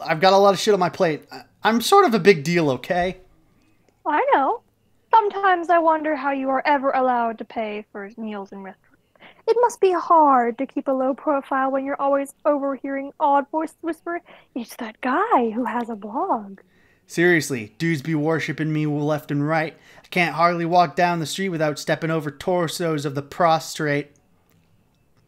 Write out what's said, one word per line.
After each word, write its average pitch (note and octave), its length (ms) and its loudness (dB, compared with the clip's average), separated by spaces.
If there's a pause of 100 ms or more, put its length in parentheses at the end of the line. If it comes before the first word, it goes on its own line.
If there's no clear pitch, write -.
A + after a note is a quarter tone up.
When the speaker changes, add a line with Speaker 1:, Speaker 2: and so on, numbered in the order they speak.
Speaker 1:
I've D#3+ 200 -4
got F#3+ 120 6
a G3 60 6
lot G3+ 160 6
of - 60 -4
shit G#3+ 140 2
on F#3+ 40 2
my F3 120 0
plate. D#3+ 420 0
I, - 100 -16 (220)
I'm A3+ 160 2
sort G4 240 6
of B3 100 2
a G#3 60 2
big E3 240 4
deal, E3 260 2
okay? F3 460 -2 (920)
Speaker 2:
I E4 260 0
know. E4 300 2 (500)
Sometimes F#4+ 580 2
I E4+ 100 4
wonder D#4 340 2
how C#4 160 -4
you C4+ 200 -4
are C4 140 -2
ever C#4 280 0
allowed A#3+ 460 0
to A#3+ 60 -14
pay G#3+ 460 -8
for G3+ 260 -14
meals G#3 360 -12
in G3 100 -14
restaurants. - 300 -20 (560)
It A4 120 2
must A#4+ 200 0
be F#4+ 120 4
hard C#4 640 4
to C4+ 80 -4
keep - 220 -8
a C#4 40 0
low C4 220 -2
profile C4+ 560 -2
when C4+ 140 -2
you're C#4 160 -6
always C#4 340 -2 (100)
overhearing C#4 760 -2
odd C#4+ 300 2
voices D#4 300 -6
whisper, E4+ 400 -8 (360)
"It's A#3 200 -10
that A3 240 -14
guy C#4+ 500 0
who A#3 140 -4
has A3+ 240 -6
a A#3 60 -10
blog." G#3+ 680 -6 (460)
Speaker 1:
Seriously, C#3 720 0
dudes D#3+ 240 -2
be D#3+ 140 -4
worshipping D#3 560 -2
me D3+ 140 -2
left D3 440 -4
and D3 160 -2
right. D#3 300 -4 (280)
I - 40 -20
can't E3 260 -2
hardly E3+ 300 2
walk E3+ 320 2
down F3 240 2
the D3 60 -4
street F#3+ 240 -6
without D3+ 280 -2
stepping D#3+ 320 -2
over D3+ 200 -2
torsos E3 760 -2
of C#3+ 100 -6
the C#3+ 80 -6
prostrate. D#3 880 -2 (1160)